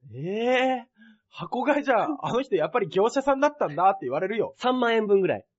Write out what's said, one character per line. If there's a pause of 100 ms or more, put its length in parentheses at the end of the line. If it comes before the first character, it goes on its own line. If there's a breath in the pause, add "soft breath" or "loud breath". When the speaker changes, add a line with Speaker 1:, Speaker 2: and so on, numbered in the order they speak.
(160)
Speaker 1:
え
え。 (420 soft breath)
箱
買
い
じ
ゃ、 (140)
あ
の
人
や
っ
ぱ
り
業
者
さ
ん
だ
っ
た
ん
だ
っ
て
言
わ
れ
る
よ。
Speaker 2:
三
万
円
分
ぐ
ら
い。 (140)